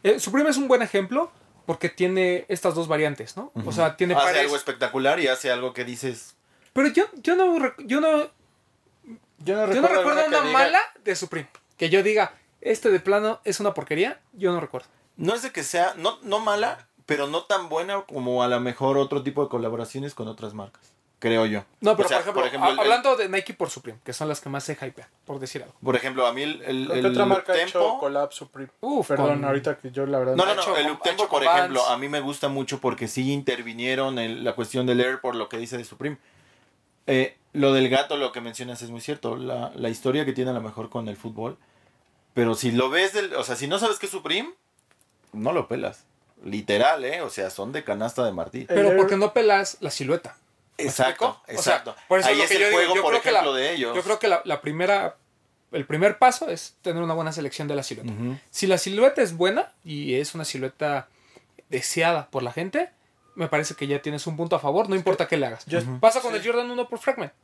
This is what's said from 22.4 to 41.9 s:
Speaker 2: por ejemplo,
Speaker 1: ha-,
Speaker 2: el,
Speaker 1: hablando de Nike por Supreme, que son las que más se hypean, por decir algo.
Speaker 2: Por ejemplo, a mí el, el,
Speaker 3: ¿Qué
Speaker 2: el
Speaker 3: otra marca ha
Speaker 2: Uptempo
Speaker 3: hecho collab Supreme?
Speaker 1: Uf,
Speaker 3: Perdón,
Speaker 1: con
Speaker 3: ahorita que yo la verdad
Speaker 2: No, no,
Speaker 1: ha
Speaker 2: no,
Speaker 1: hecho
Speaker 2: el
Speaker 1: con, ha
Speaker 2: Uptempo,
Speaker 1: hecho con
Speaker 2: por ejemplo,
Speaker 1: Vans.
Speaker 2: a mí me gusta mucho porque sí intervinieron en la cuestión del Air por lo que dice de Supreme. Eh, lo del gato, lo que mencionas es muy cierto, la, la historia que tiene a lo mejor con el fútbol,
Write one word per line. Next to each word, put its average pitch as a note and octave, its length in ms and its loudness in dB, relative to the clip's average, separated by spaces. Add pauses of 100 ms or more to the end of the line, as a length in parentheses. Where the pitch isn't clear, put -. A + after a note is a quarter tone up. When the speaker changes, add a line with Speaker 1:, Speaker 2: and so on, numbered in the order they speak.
Speaker 2:
por - 60 2
ejemplo, C3+ 220 2
Speaker 1:
ha-, - 20 0
Speaker 2:
el, - 80 -2
Speaker 1:
hablando A#3+ 360 4
de G3+ 120 -2
Nike F#3+ 240 -4
por E3 160 -4
Supreme, A#2+ 360 -12
que B2+ 80 -10
son D#3 160 -6
las D3 120 -4
que - 80 -12
más C#3 160 -6
se D#3 100 -6
hypean, - 340 -12 (180)
por C#3 140 -10
decir C3 220 -10
algo. - 200 -20
Speaker 2:
Por B2+ 140 2
ejemplo, B2+ 300 0
a A#2+ 60 2
mí C3 100 -4
el, D3+ 200 -6
el, C3 260 -4
Speaker 3:
¿Qué C3 120 0
Speaker 2:
el B2+ 60 2
Speaker 3:
otra G3 200 4
marca F#3+ 260 2
ha F3+ 40 4
Speaker 2:
Uptempo F3+ 220 0
Speaker 3:
hecho F3 200 2
collab C#3+ 340 -2
Supreme? C3+ 380 -16 (100)
Speaker 1:
Uf, A#3 280 -2
Speaker 3:
Perdón, C#3+ 180 2 (140)
Speaker 1:
con C#3+ 40 -4
Speaker 3:
ahorita C#3 340 -2
que C3 120 -14
yo C#3 160 -4
la C#3 140 0
verdad C3 160 2
Speaker 2:
No, F#3 100 4
no, G3+ 60 2
Speaker 1:
ha - 20 2
Speaker 2:
no, F#3+ 80 -2
Speaker 1:
hecho F3+ 140 0
Speaker 2:
el D3 80 2
Speaker 1:
con, D3+ 60 0
ha D3 40 -4
Speaker 2:
Uptempo, F#3 300 -2
Speaker 1:
hecho G3 40 -2
con C#3+ 140 2
Speaker 2:
por E3 120 6
ejemplo, F3+ 260 2
Speaker 1:
Vans. B2 120 2
Speaker 2:
a B2 60 0
mí C#3 100 -6
me D3 120 -2
gusta C#3+ 280 -4
mucho C#3 320 -4
porque A#2+ 280 -2
sí C3 240 -2
intervinieron B2+ 840 -2
en A#2 260 -6
la A#2 100 0
cuestión B2+ 320 -2
del B2 140 4
Air B2+ 200 2
por B2 140 -4
lo A2 140 -4
que A#2 100 -8
dice A#2+ 180 -8
de A#2 80 -10
Supreme. C#3 320 -8 (880)
Eh, C3 300 2 (160)
lo C#3 220 4
del C3 160 4
gato, C#3 260 2
lo C3 160 -2
que A#2+ 80 -10
mencionas A#2+ 400 -12
es A#2+ 100 -12
muy A#2 120 -12
cierto, B2 340 -6
la, B2+ 380 -8
la A#2 160 -4
historia C3+ 340 0
que C3+ 80 -2
tiene B2+ 200 -2
a - 20 -2
lo A2+ 80 -4
mejor A2 260 -10
con A2+ 200 -8
el G2+ 80 -8
fútbol, A2+ 420 -10 (760)